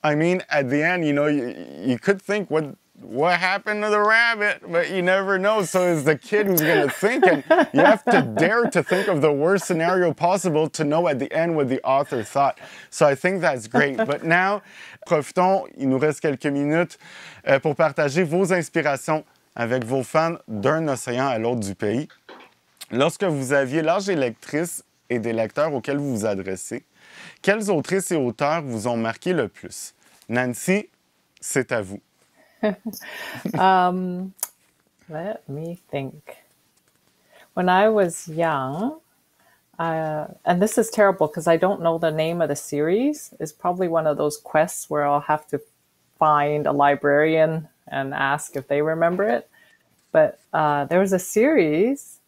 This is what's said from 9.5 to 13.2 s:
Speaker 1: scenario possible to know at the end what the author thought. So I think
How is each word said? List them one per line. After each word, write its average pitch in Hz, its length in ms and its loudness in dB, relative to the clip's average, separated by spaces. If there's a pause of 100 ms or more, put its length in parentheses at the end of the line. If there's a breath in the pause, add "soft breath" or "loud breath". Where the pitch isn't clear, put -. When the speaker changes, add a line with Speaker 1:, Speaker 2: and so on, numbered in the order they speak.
Speaker 1:
scenario 175 480 0
possible 170 560 0
to - 160 -4
know 156 240 2
at 139 100 0
the 131 140 -4
end 165 240 0
what 143 140 0
the 131 120 -2
author 135 400 0
thought. 139 360 0 (320 loud breath)
So - 160 2
I 139 80 6
think 180 260 -2